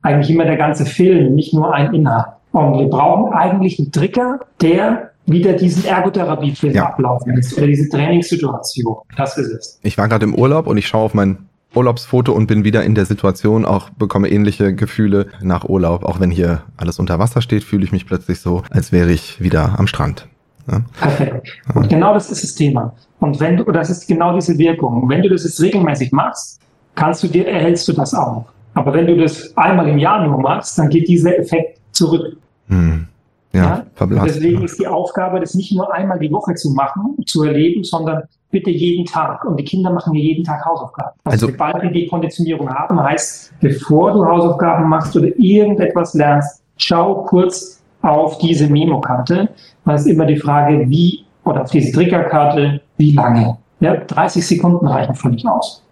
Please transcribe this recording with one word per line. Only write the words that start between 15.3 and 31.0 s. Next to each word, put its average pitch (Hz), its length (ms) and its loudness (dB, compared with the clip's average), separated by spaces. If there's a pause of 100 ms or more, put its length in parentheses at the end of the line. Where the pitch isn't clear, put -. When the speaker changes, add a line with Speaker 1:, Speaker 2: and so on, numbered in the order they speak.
Speaker 2:
nach 92 260 -2
Urlaub. 90 360 0
Auch 85 160 -4
wenn 92 100 2
hier 85 340 0 (140)
alles 82 220 -6
unter 90 180 -2
Wasser 117 240 0
steht, 107 220 -2
fühle 98 200 -2
ich 87 80 -4
mich 92 140 -2
plötzlich 90 360 -6
so, 90 280 -2
als - 220 -2
wäre 87 180 4
ich - 320 -2
wieder 82 380 0
am 101 80 2
Strand. - 400 -6 (420)
Ja. 107 120 -2 (180)
Speaker 1:
Perfekt. 135 480 -4 (200)
Speaker 2:
Ja. - 140 0
Speaker 1:
Und - 80 2
genau 180 240 4
das - 160 -2
ist - 140 -8
das - 100 -10
Thema. 139 400 -2 (260)
Und 143 200 0
wenn 165 180 2
du, 226 60 0
das 165 260 0
ist - 180 -6
genau 175 280 2
diese 175 220 0
Wirkung. 131 520 0
Wenn 165 140 2
du 196 60 4
das 170 160 0
jetzt - 160 -4
regelmäßig 147 500 0
machst, - 480 -4 (340)
kannst 170 300 0
du 185 40 -2
dir, 175 200 2
erhältst 170 400 0
du 160 60 0
das 143 200 -2
auch. 123 320 -4 (300)
Aber 139 180 0
wenn 165 140 4
du 170 100 4
das - 400 -2
einmal 175 300 2
im 147 100 2
Jahr 175 300 2
nur 135 120 0
machst, - 380 -4
dann 151 120 2
geht 165 180 2